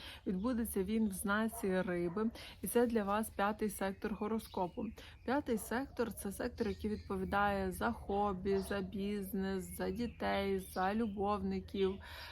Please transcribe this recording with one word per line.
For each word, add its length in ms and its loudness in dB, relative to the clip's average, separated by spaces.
Відбудеться 560 2
він 260 2
в 40 -4
знаці 680 2
Риби, 480 2
і 60 -6
це 200 6
для 160 4
вас 260 2
п'ятий 400 2
сектор 440 -2
гороскопу. 720 -2
П'ятий 320 2
сектор — 560 -2
це 80 -2
сектор, 360 -2
який 220 0
відповідає 840 2
за 200 0
хобі, 680 0
за 240 0
бізнес, 960 -2
за 120 0
дітей, 680 0
за 360 0
любовників, 1040 0